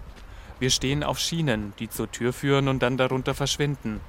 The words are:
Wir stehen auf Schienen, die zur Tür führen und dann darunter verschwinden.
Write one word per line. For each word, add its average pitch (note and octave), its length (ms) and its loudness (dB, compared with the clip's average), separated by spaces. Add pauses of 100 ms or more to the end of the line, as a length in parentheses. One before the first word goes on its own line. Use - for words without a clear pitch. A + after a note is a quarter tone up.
(580)
Wir C3 100 2
stehen C#3 340 2
auf C3+ 160 0
Schienen, A#2 600 0
die A2 100 -6
zur - 220 -4
Tür B2 240 0
führen C#3 340 4
und C3+ 140 2
dann B2+ 160 2
darunter C3 340 2
verschwinden. C3+ 760 -2